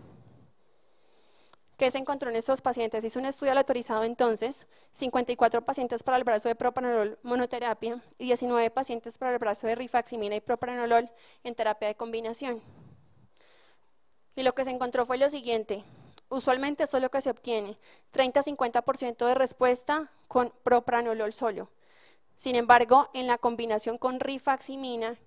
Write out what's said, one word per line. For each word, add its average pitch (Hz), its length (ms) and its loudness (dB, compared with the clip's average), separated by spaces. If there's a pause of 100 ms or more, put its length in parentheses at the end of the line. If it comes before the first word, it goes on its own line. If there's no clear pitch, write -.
(1800)
¿Qué 254 140 2
se 277 80 -6
encontró 269 320 -4
en 226 40 -4
estos 262 260 0
pacientes? 226 440 -2
Hizo 226 140 -4
un 262 80 -4
estudio 277 240 -2
aleatorizado 247 520 0
entonces, 226 600 -2 (260)
cincuenta 247 400 -2
y 240 40 -2
cuatro 233 280 4
pacientes 247 380 -4
para 262 160 2
el 254 60 2
brazo 226 260 0
de 233 60 0
propranolol 240 680 0
monoterapia 240 800 -4 (160)
y 247 80 -10
diecinueve 240 460 2
pacientes 233 480 -6
para 254 140 0
el 240 40 0
brazo 226 300 -2
de 226 80 0
rifaximina 233 600 -2
y 214 60 -4
propranolol 240 720 0 (320)
en 240 100 -10
terapia 214 360 -2
de 214 60 -6
combinación. 233 640 -8 (1800)
Y 269 60 -8
lo 254 140 2
que 262 100 -2
se 262 60 -6
encontró 254 340 -2
fue 254 140 -2
lo 277 100 4
siguiente. 226 540 -4 (480)
Usualmente 269 520 0
eso 285 140 -2
es 254 40 2
lo 254 80 0
que 269 120 -2
se 262 100 -2
obtiene, 214 480 -6 (320)
treinta 269 300 2
a - 20 -4
cincuenta 247 400 0
por 262 140 -2
ciento 240 280 -4
de 247 80 4
respuesta 254 800 0 (160)
con 247 340 0
propranolol 233 720 2
solo. 196 380 -6 (640)
Sin 254 200 -4
embargo, 240 600 6
en 254 100 -4
la 240 140 2
combinación 226 580 -2
con 254 220 -2
rifaximina, 262 960 -4 (120)